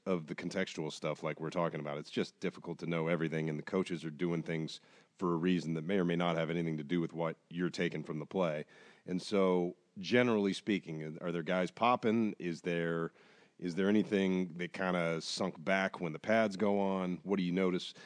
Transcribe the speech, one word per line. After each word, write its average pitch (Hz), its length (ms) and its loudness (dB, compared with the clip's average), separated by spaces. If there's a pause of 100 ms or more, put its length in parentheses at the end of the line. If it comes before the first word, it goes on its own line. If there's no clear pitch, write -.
of 87 220 0
the 85 80 -6
contextual 87 560 -4
stuff 76 320 -4
like 78 160 -4
we're 80 100 -4
talking 78 300 0
about. 73 180 -6
It's 76 140 -10
just - 300 -2
difficult 87 380 -6
to 76 80 -6
know 82 200 0
everything, 80 420 0
and 76 80 -2
the 78 60 -6
coaches 90 400 -2
are 80 80 -6
doing 85 320 0
things 80 380 -4 (360)
for 90 160 2
a 85 40 2
reason 82 380 2
that 80 100 -4
may 98 120 0
or 92 80 4
may 87 120 2
not 87 180 2
have 80 140 0
anything 82 280 0
to 76 60 -6
do 82 160 0
with 80 140 -2
what 80 240 -2 (120)
you're 85 200 0
taking 80 340 -2
from 76 160 -6
the 76 60 -6
play. 80 400 0 (420)
And 90 140 -2
so, 92 540 2 (240)
generally 104 540 4
speaking, 80 680 -2
are 87 100 -2
there 85 100 -2
guys 90 300 0
popping? 117 640 2
Is 85 240 -6
there, 82 520 0 (460)
is 87 140 -4
there 95 160 2
anything 95 680 2
that 87 160 -8
kinda 87 460 0
sunk 90 360 -4 (100)
back 95 340 2
when 85 140 -4
the 78 60 -10
pads 110 360 2
go 101 240 2
on? 95 440 0
What 98 140 0
do 92 60 0
you 87 80 0
notice? 90 440 2 (100)